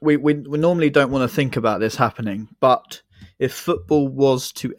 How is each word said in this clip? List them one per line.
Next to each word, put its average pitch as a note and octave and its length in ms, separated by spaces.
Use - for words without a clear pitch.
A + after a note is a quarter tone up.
we, D3 140
we, D3 200
we C#3+ 220
normally E3 320
don't C#3 220
wanna C3 160
think C3+ 300
about G#2+ 240
this A2 160
happening, A2 500
but - 400
if B2+ 160
football D3+ 540
was C3+ 460
to - 260